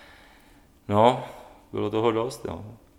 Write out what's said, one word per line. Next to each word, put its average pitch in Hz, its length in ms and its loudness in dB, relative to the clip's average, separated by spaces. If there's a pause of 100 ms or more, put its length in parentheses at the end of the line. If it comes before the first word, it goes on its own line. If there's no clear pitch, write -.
(880)
No, 117 380 4 (460)
bylo 104 180 -4
toho 110 220 2
dost, 113 340 -4
no. 101 300 -12 (240)